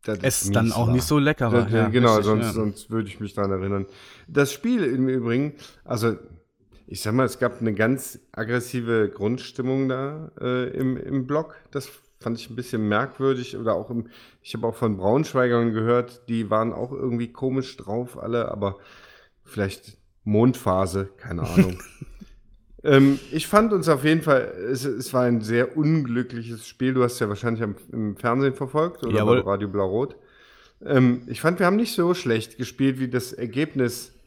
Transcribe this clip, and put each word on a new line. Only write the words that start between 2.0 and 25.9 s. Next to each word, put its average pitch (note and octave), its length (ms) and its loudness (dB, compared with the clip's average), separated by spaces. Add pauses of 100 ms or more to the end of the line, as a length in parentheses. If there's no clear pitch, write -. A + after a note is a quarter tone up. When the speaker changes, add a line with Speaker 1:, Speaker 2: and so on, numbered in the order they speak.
Speaker 2:
richtig, G#2 100 4
Speaker 1:
sonst, A2 200 2
Speaker 2:
ja. G#2+ 60 -2
Speaker 1:
sonst G#2+ 380 -4
würde A2+ 180 -2
ich - 120 -16
mich G2+ 120 -8
daran G2 200 -2
erinnern. G2 340 -2 (400)
Das C#3+ 260 2
Spiel A#3 300 -2
im C3 260 0
Übrigen, C3 460 -2 (300)
also A2+ 320 0 (720)
ich F#2 120 -12
sag G#2+ 140 -4
mal, C3 120 4
es A#2 140 -4
gab A#2+ 200 -2
eine A2+ 140 0
ganz A#2 460 0 (100)
aggressive A#2 840 -2
Grundstimmung B2+ 760 -2
da, C#3 420 -6 (100)
äh, B2+ 280 -2
im, C3 280 -4
im C3+ 300 -4
Block. D3+ 300 -4 (160)
Das C#3 180 -10 (300)
fand A#2 180 -6
ich - 100 -16
ein A#2+ 60 -14
bisschen A2+ 340 -4
merkwürdig. B2+ 680 -2
Oder A2 180 0
auch G2+ 160 -6
im, A#2 160 -6 (340)
ich - 140 -18
habe A2+ 140 -2
auch A2 80 -6
von G#2+ 200 0
Braunschweigern A#2+ 760 2
gehört, A#2+ 560 0
die A2+ 200 -2
waren A2 240 0
auch B2 200 -6
irgendwie A#2+ 400 -4
komisch C3+ 440 -4
drauf A2+ 400 -8
alle, A#2 360 -2
aber G2+ 240 -4 (680)
vielleicht - 560 -6 (240)
Mondphase, G2 920 2
keine E2+ 260 -8
Ahnung. F#2 420 4
Speaker 2:
<laughs> - 60 -20 (920)
Speaker 1:
Ähm, C#3 340 6 (140)
ich D#3 160 -6
fand G#3+ 240 4
uns F3 160 0
auf C#3+ 160 2
jeden D#3+ 180 4
Fall, C#3 200 4 (280)
es, C3 140 -4
es B2+ 280 -4
war B2 120 4
ein A#2+ 160 4
sehr A#2+ 360 0
unglückliches A#2+ 920 -2